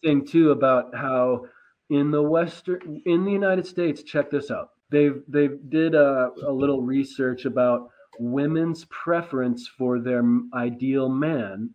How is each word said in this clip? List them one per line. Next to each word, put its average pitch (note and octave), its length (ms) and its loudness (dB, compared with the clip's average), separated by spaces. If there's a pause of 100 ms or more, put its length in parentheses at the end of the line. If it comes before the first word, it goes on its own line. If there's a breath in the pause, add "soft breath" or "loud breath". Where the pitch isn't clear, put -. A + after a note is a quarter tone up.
thing C#3+ 220 2
too D#3+ 260 4
about B2+ 440 2
how B2+ 500 0 (440 loud breath)
in C#3+ 220 2
the D3+ 120 2
Western, E3 840 -2
in F3 200 2
the G3+ 60 0
United F#3+ 360 0
States, E3 360 -2
check - 280 -2
this C#3+ 180 -2
out. F#2+ 200 -8 (200)
They've, C#3+ 380 4
they C#3+ 220 2 (200)
did D#3+ 260 2
a, C3+ 360 4 (160)
a C#3+ 40 0
little C3+ 300 0
research C3 640 -2
about B2 440 0 (280 soft breath)
women's D3 680 -2
preference C3+ 840 -4
for B2 320 -2
their B2 200 -2
m-, A#2+ 340 2
ideal C3 560 -2
man, B2 640 -4